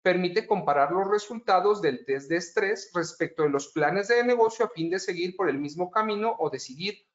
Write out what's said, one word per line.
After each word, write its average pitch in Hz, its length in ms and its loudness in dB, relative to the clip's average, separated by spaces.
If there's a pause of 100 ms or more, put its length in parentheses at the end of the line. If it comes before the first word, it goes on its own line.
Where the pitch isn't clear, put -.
Permite 180 460 2
comparar 151 460 2
los 190 180 0
resultados 208 720 2
del 139 220 0
test 139 240 -4
de 165 80 0
estrés 196 580 -2
respecto 160 480 -2
de 151 60 4
los 139 200 0
planes 165 380 0
de 240 160 4
negocio 240 420 2
a 208 40 -2
fin 160 200 -4
de 185 120 -2
seguir 180 340 -4
por 185 140 0
el 139 100 0
mismo 151 320 -6
camino 214 480 -2
o 160 100 -2
decidir 156 460 -8 (200)